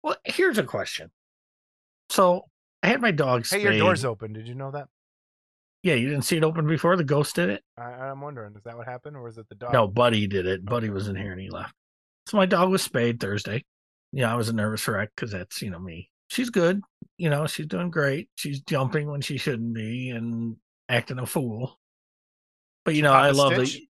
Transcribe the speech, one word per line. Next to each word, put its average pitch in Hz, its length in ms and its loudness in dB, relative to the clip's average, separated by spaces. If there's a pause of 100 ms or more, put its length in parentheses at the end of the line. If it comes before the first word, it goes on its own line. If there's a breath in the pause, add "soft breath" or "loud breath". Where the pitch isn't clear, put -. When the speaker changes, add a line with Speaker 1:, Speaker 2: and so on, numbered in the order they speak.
Speaker 1:
Well, 523 220 -2
here's 339 340 2
a 151 60 0
question. 95 460 -6 (1000)
So 185 340 4 (380)
I 180 60 4
had 254 120 2
my 233 100 2
dog 131 360 2
Speaker 2:
Hey, 202 160 0
your 202 100 4
Speaker 1:
spayed. 214 60 2
Speaker 2:
door's 165 260 4
open. 110 280 -6
Did 110 160 -12
you 123 60 -10
know 135 180 -10
that? 143 160 -10 (920)
Speaker 1:
Yeah, 170 120 4
you 123 140 2
didn't 143 160 -2
see 175 120 2
it 160 80 4
open 160 220 2
before? 165 300 4
The 165 80 0
ghost 143 320 2
did 175 140 0
it? 196 120 -6 (140)
Speaker 2:
I, 120 80 -14
I'm 131 360 -10
wondering, 120 360 -14
is 101 80 -20
that 117 120 -14
what 117 100 -14
happened, 131 300 -14
or 127 60 -14
was 113 160 -12
it 110 100 -18
the - 60 -20
dog? 120 180 -4
Speaker 1:
No, 117 140 6
Buddy 110 400 2
did 95 180 0
it. 92 160 -2
Speaker 2:
Okay. 92 40 -12
Speaker 1:
Buddy 113 260 -2
was 98 180 -6
in 98 80 -4
here 92 160 -8
and 92 80 -10
he 98 100 -12
left. - 220 -10 (540)
So 220 100 -2
my 190 100 6
dog 185 240 4
was 190 120 2
spayed 117 380 0
Thursday. 101 440 -4 (480)
You 131 100 0
know, 113 60 2
I 113 60 0
was 117 140 0
a 117 40 -2
nervous 107 360 -2
wreck 107 280 -2
'cause 113 140 -6
that's, 92 320 -10
you 101 80 -6
know, 90 80 -10
me. 87 320 -14 (200)
She's 247 200 -4
good. 190 320 2 (340)
You 165 140 0
know, 147 160 2
she's 156 200 -6
doing 180 240 -4
great. 147 460 0
She's 139 260 -6
jumping 147 460 0
when 143 120 -6
she 135 180 -4
shouldn't 117 340 -2
be 117 380 -6
and 117 460 -4 (320)
acting 120 300 -2
a 123 80 -6
fool. 123 520 -4 (1080)
But, 160 100 2
you 151 40 4
Speaker 2:
She 151 40 4
Speaker 1:
know, 143 100 8
Speaker 2:
pop 135 100 10
Speaker 1:
I 143 60 8
Speaker 2:
a 139 40 6
Speaker 1:
love 135 240 6
that 127 100 4
Speaker 2:
stitch? - 140 -6 (160)